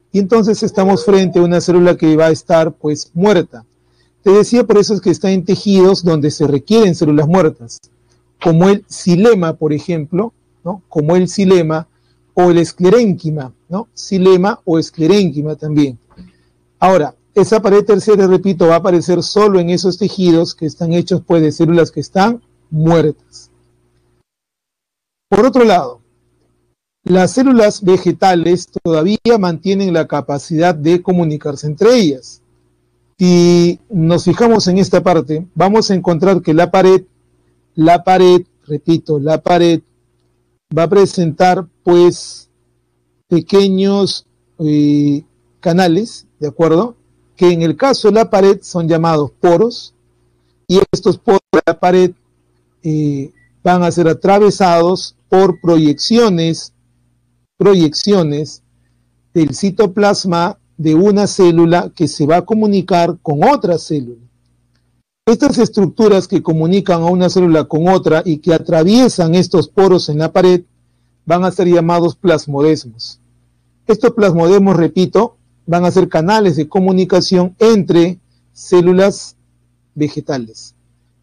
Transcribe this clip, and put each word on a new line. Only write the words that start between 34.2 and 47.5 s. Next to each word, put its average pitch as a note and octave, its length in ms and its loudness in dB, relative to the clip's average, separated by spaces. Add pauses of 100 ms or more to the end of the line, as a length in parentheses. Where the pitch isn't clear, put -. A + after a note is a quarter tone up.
fijamos A3 420 0
en F#3 120 0
esta F3+ 220 0
parte, E3 540 -2
vamos G3+ 340 0
a G3 60 0
encontrar F3+ 460 0
que D#3+ 120 -2
la E3+ 180 0
pared, F#3+ 340 2 (720)
la E3+ 280 2
pared, F#3 420 2 (200)
repito, D3+ 540 -4
la D3+ 220 -2
pared E3+ 400 0 (920)
va D#3+ 80 0
a E3 60 -2
presentar, F3+ 800 0 (160)
pues, F3 680 0 (760)
pequeños, G3 1000 -2 (340)
eh, D3 640 0 (360)
canales, F3+ 680 -2 (120)
¿de D3 80 -8
acuerdo? E3 500 -2 (380)
Que F3+ 160 2